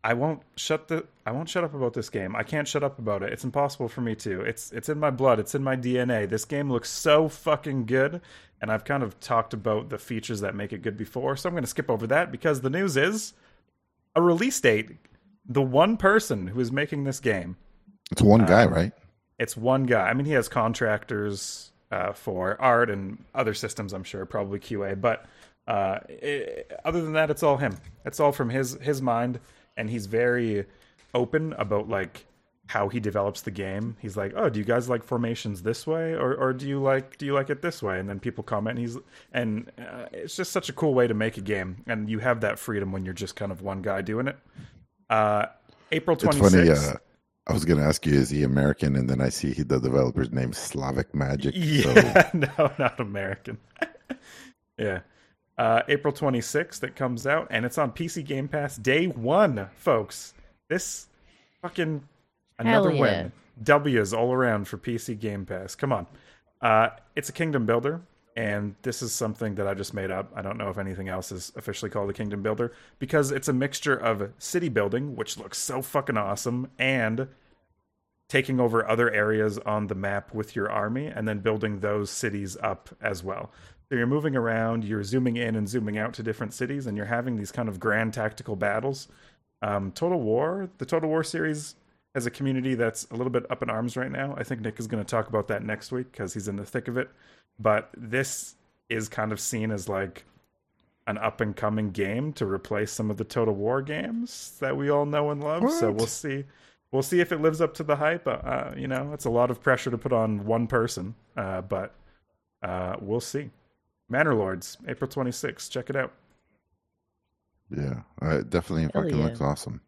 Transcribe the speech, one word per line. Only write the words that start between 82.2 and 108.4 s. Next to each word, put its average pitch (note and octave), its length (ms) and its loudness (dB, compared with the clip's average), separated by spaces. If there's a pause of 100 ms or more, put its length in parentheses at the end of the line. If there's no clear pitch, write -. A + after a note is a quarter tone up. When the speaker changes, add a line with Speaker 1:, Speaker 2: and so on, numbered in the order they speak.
Speaker 1:
up G2+ 260 -4 (100)
as F#2 240 -4
well. F#2 280 -8 (380)
So C3+ 80 -2
you're A#2+ 100 2
moving D3 280 0
around, A2+ 500 0
you're G#2 180 -2
zooming A#2+ 340 0
in A2+ 180 0
and G#2 140 -2
zooming G#2+ 300 -2
out A2+ 160 -4
to A2+ 80 -10
different G#2+ 300 -6
cities, C3 340 -4
and G#2 100 -4
you're G#2 80 -4
having A#2+ 300 -2
these G#2 160 -6
kind A2+ 180 -4
of F#2 100 -8
grand A2 340 0
tactical A2 420 -6
battles. A2 520 -2 (540)
Um, G2+ 300 -2
Total E3+ 280 0
War, D#3 500 0 (100)
the - 60 -6
Total D#3+ 220 0
War D#3 160 2
series D#3 520 -4 (400)
has B2 100 -2
a B2 60 -2
community C3 440 0
that's A2+ 360 0
a A2+ 40 -10
little B2+ 160 -2
bit A#2+ 200 0
up B2 100 -4
in - 80 -4
arms A2+ 280 -2
right C3 140 -4
now. C3+ 260 -4
I - 60 -6
think A2+ 180 -6
Nick G#2+ 180 -6
is A#2 80 -6
gonna A2 160 -4
talk A2 240 -2
about G#2+ 220 -2
that G#2 140 -2
next G#2 280 -6
week B2+ 200 -6
'cause F#2+ 220 -8
he's G2+ 140 -6
in G2+ 80 -4
the G2 100 -8
thick B2 220 -6
of B2 100 -4
it. B2+ 120 -4 (500)
But G#2+ 360 2
this A#2+ 600 -4 (340)
is A2 200 -4
kind A2 220 -4
of G2+ 80 -6
seen A2 320 -4
as, G2 180 -4
like, F#2+ 340 -4 (840)
an G#2+ 120 -4
up-and-coming G#2+ 760 -2
game G#2+ 420 -2
to - 140 -2
replace G#2 440 -2
some G#2+ 200 -2
of G2 60 -4
the A2 80 -6
Total A2 280 0
War A2+ 280 0
games A3+ 800 -8
that C3+ 180 -2
we C#3+ 120 0
all C#3+ 160 4
know D3 240 0
and C#3+ 140 -4
love. E3+ 300 2
So E4 160 2
Speaker 2:
What? G#2 80 0
Speaker 1:
we'll A2 100 2
see. C#3 380 -6 (460)
We'll C3+ 120 2
see F3 160 2
if F3 120 2
it D#3 100 -2
lives D#3 200 4
up D#3+ 140 2
to D#3+ 80 -8
the D3 140 2
hype. D#3+ 300 0
Uh, B2 40 0
uh, C3 460 -4